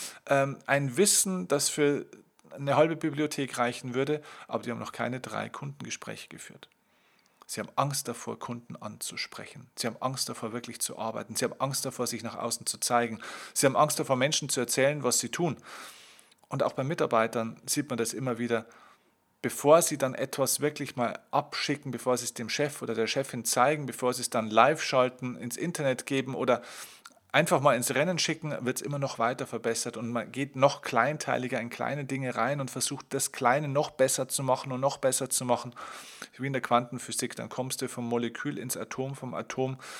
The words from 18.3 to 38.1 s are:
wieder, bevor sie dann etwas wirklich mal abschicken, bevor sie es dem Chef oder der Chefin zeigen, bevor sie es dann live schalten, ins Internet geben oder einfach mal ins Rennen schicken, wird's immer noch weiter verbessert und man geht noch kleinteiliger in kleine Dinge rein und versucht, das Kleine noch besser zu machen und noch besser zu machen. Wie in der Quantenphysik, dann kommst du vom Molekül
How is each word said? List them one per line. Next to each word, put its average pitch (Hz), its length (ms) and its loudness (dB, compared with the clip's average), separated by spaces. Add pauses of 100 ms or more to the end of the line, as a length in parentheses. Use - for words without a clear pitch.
wieder, 113 280 0 (760)
bevor 143 380 8
sie 156 160 0
dann 131 180 0
etwas 135 440 0
wirklich 143 380 -4
mal 117 240 -2 (100)
abschicken, 143 600 -2
bevor 123 260 2
sie 120 60 -4
es - 100 -6
dem 113 140 -6
Chef 147 340 -2
oder 117 120 -2
der 110 120 2
Chefin 127 380 -2
zeigen, 143 420 0
bevor 127 260 0
sie 123 100 -4
es - 80 -4
dann 110 200 0
live 117 320 6
schalten, 127 540 0
ins 120 200 -8
Internet 143 480 -2
geben 135 300 -2
oder 123 280 2 (680)
einfach 160 300 4
mal 135 160 6
ins 123 180 0
Rennen 165 240 2
schicken, 156 460 -2
wird's 123 160 0
immer 143 180 -4
noch 139 220 -2
weiter 123 260 0
verbessert 117 520 -2
und 117 120 -6
man 120 220 -4
geht 139 240 -4
noch 139 240 6
kleinteiliger 127 800 0
in 117 80 -6
kleine 131 380 -4
Dinge 135 280 -2
rein 135 260 0
und 127 100 -4
versucht, - 400 -4
das 135 200 0
Kleine 135 380 4
noch 143 220 2
besser - 360 4
zu - 160 -4
machen 131 300 0
und 127 80 -4
noch 135 160 2
besser 131 320 0
zu - 160 0
machen. 123 300 0 (640)
Wie 127 80 -4
in 139 80 -2
der 127 80 0
Quantenphysik, 120 760 0
dann 117 140 -8
kommst 131 320 -4
du 127 60 -4
vom 120 200 -6
Molekül 120 500 -2